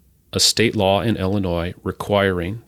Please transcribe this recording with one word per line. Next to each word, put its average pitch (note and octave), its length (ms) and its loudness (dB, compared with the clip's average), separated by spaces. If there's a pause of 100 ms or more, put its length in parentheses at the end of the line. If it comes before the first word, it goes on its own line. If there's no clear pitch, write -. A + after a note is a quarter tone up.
(340)
a - 60 -2
state - 360 2
law G2 240 4
in G2+ 160 0
Illinois F#2 560 -2 (100)
requiring G2 840 -2